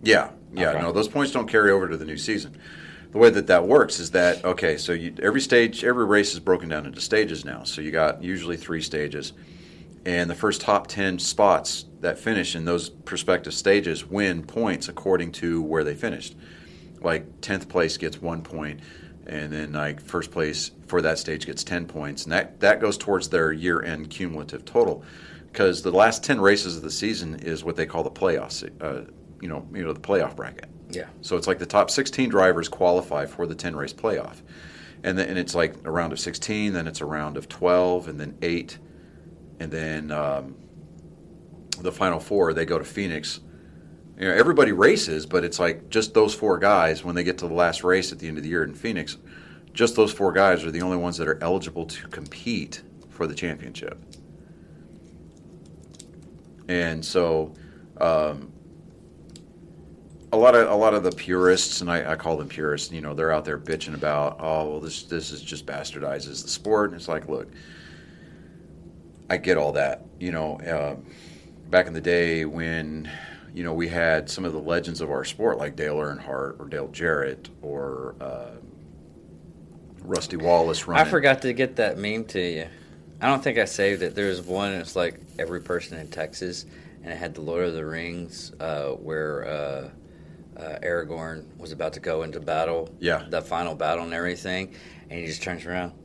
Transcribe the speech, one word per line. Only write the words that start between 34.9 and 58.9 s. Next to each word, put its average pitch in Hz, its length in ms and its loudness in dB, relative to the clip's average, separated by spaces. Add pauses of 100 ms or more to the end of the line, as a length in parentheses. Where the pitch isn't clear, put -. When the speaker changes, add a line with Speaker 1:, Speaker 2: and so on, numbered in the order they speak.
Speaker 1:
And 92 160 0
then, 95 120 0
and 92 80 -2
it's 87 180 -2
like 82 180 2 (100)
a 80 60 -6
round 82 220 0
of 67 80 -8
sixteen, 104 540 -4
then 85 120 -2
it's 80 140 -8
a 78 60 -6
round 76 300 -4
of 80 120 -10
twelve, 90 580 2
and 73 140 -10
then 73 220 -10
eight, 85 360 -4 (800)
and 80 140 -8
then, 78 400 -6
um, 69 420 -4 (1300)
the 90 100 -2
final 90 300 2
four, 90 340 2
they 82 100 0
go 80 140 0
to 76 60 -4
Phoenix. - 560 -6 (800)
You 95 100 0
know, 87 60 4
everybody 131 380 8
races, 90 540 4
but 85 180 2
it's 87 140 -4
like 85 320 0
just 110 240 0
those 107 200 6
four 95 240 2
guys, 85 460 4
when 87 120 -4
they 87 80 0
get 90 140 0
to 87 100 -6
the 80 60 -4
last 85 280 2
race 90 300 2
at 76 60 -14
the 82 100 -10
end 78 100 -6
of 73 60 -8
the 78 40 -6
year 82 140 0
in 73 100 -4
Phoenix, 82 460 -6 (560)
just 117 220 2
those 107 160 6
four 95 200 0
guys 92 320 6
are 82 60 -4
the 80 100 -4
only 90 160 0
ones 87 220 -2
that 80 100 -2
are 78 140 0
eligible 82 420 -2
to - 240 -14
compete - 720 -8 (300)
for - 160 -6
the 76 80 -6
championship. - 640 -8 (2750)
And 82 360 -2
so, 80 480 2 (480)
um, 76 520 2 (1800)